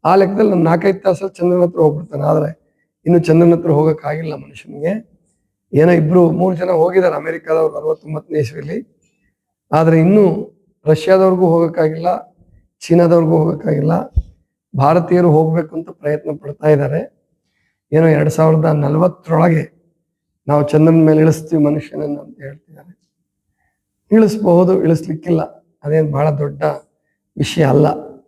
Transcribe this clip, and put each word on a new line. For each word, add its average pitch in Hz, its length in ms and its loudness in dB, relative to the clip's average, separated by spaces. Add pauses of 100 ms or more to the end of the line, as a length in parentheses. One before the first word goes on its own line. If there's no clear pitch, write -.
ಆ 175 100 2
ಲೆಕ್ಕದಲ್ಲಿ 196 340 0
ನಾನು 175 140 0
ನಾಲ್ಕೈದು 180 360 0
ತಾಸಲ್ಲಿ 190 340 -4
ಚಂದ್ರನ 180 280 -2
ಹತ್ರ 175 180 -2
ಹೋಗ್ಬಿಡ್ತಾನೆ. 151 440 -2
ಆದ್ರೆ 156 500 -4 (320)
ಇನ್ನು 175 140 2
ಚಂದ್ರನ 165 340 4
ಹತ್ರ 170 180 -2
ಹೋಗಕ್ಕಾಗಿಲ್ಲ 156 640 -2
ಮನುಷ್ಯನಿಗೆ. 151 800 -10 (580)
ಏನೋ 156 180 4
ಇಬ್ರು 170 400 2
ಮೂರು 180 240 -2
ಜನ 180 140 -6
ಹೋಗಿದ್ದಾರೆ 180 460 0
ಅಮೆರಿಕಾದವ್ರು 160 640 -4
ಅರವತ್ತೊಂಬತ್ತನೇ 156 640 -6
ಇಸ್ವಿಲಿ, 147 600 -10 (680)
ಆದ್ರೆ 160 280 4
ಇನ್ನೂ 190 520 2 (340)
ರಷ್ಯಾದವ್ರಿಗೂ 185 640 2
ಹೋಗಕ್ಕಾಗಿಲ್ಲ, 165 880 -2 (440)
ಚೀನಾದವ್ರಿಗೂ 170 580 2
ಹೋಗಕ್ಕಾಗಿಲ್ಲ. 156 540 -2 (840)
ಭಾರತೀಯರು 170 540 2
ಹೋಗ್ಬೇಕು 160 440 0
ಅಂತ 165 140 -10
ಪ್ರಯತ್ನ 151 480 -6
ಪಡ್ತಾ 147 320 -6
ಇದ್ದಾರೆ. 151 460 -2 (760)
ಏನೋ 160 160 2
ಎರಡ್ 151 220 2
ಸಾವಿರದ 160 360 0
ನಲವತ್ತರೊಳಗೆ 160 1080 -2 (720)
ನಾವು 147 220 0
ಚಂದ್ರನ 156 260 4
ಮೇಲೆ 156 260 4
ಇಳಿಸ್ತೀವಿ 156 420 0
ಮನುಷ್ಯನನ್ನ 147 560 -6
ಅಂತ - 200 -20
ಹೇಳ್ತಿದ್ದಾರೆ. 147 600 -20 (1120)
ಇಳಿಸ್ಬಹುದು, 190 720 2
ಇಳಿಸ್ಲಿಕ್ಕಿಲ್ಲ, 160 580 -2 (420)
ಅದೇನ್ 151 280 -2
ಬಹಳ 143 180 -2
ದೊಡ್ಡ 143 340 -6 (760)
ವಿಷಯ - 260 -2
ಅಲ್ಲ. - 520 0 (120)